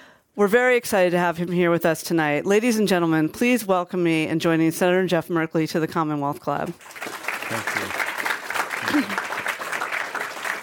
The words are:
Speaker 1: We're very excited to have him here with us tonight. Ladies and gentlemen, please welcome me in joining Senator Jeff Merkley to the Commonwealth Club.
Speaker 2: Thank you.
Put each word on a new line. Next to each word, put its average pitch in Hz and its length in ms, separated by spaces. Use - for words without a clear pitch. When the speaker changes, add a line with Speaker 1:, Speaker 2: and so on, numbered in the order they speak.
Speaker 1:
We're 202 140
very 247 280
excited 196 340
to 175 80
have 175 180
him 175 160
here 175 180
with 170 160
us 160 160
tonight. 151 420
Ladies 220 320
and 208 120
gentlemen, 165 400
please 240 360
welcome 185 380
me 160 240
in 160 140
joining 160 320
Senator 185 340
Jeff 165 220
Merkley 160 420
to 180 80
the 160 80
Commonwealth 151 540
Club. 147 340
Speaker 2:
Thank - 1000
you. - 1400